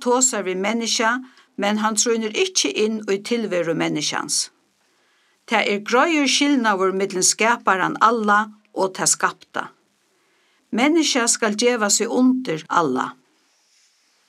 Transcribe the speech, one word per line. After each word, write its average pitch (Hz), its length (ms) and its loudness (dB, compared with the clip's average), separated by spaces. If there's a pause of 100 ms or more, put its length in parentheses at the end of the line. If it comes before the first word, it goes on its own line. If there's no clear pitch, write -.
tosar 240 440 0
við 185 160 -4
menneskja, 226 560 -2 (380)
men 208 260 0
hann 214 160 0
trúnir 226 360 0
ikki 370 360 0 (140)
inn 220 160 -2 (100)
í 196 120 0
tilveru 180 560 -2
menneskjans. - 720 -4 (960)
Ta 220 160 2
er 202 240 -2
greiður 285 440 2
skilnaður 220 640 2
millum 190 320 -2
skaparan 202 760 0
Allah 214 540 2 (200)
og 190 200 -2
ta 170 120 -4
skapta. - 640 -2 (1040)
Menneskja 285 560 2
skal 214 280 -2
geva 240 320 2
seg 202 200 0
undir 254 580 0
Allah. 131 460 0 (1160)